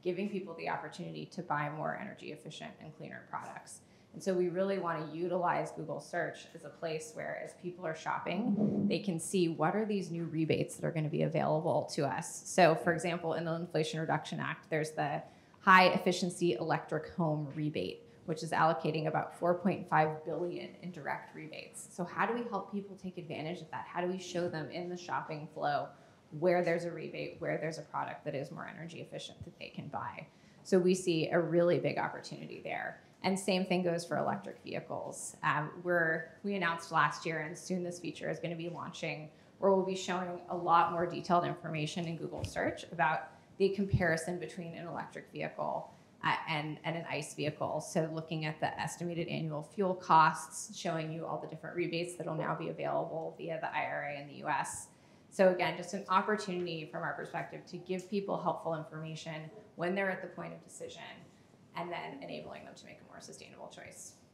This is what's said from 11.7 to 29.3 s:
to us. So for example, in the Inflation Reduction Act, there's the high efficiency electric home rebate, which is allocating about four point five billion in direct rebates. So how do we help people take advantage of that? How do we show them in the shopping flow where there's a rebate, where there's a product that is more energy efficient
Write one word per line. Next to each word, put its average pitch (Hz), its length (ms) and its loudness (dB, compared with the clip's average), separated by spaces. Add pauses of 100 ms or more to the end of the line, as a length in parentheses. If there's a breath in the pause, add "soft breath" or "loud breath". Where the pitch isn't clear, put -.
to 151 100 2
us. - 420 -4
So 160 280 8
for 165 180 2
example, 165 420 0
in 170 100 -2
the 165 80 0
Inflation 160 480 0
Reduction 151 400 0
Act, 139 300 -4
there's 156 200 0
the 151 320 -2 (380 loud breath)
high 185 300 12
efficiency 180 640 2
electric 156 600 -2
home 151 400 0
rebate, 151 480 -2 (240 loud breath)
which 165 160 -4
is 160 80 -6
allocating 160 560 4
about - 320 0
four 175 160 4
point 175 340 0
five 156 360 4
billion 170 460 -4 (120)
in 175 80 -8
direct 143 440 -6
rebates. - 560 -14
So 175 140 -4
how 175 220 0
do 226 80 2
we 240 160 -2
help 190 200 -4
people 196 260 -6
take 185 220 -10
advantage 160 420 -6
of 165 100 -14
that? - 180 -8
How 175 120 -4
do 180 80 0
we 190 100 -2
show 175 300 -2
them 156 220 -4
in 175 180 -6
the 180 80 -6
shopping 151 580 -6
flow 143 320 0 (520 loud breath)
where 175 240 4
there's 170 220 2
a 170 60 -4
rebate, 147 480 -8
where 151 200 0
there's 156 200 -4
a 151 40 -10
product 143 420 -6
that 151 100 -4
is 143 160 -4
more 160 260 -10
energy 156 240 -12
efficient - 440 -12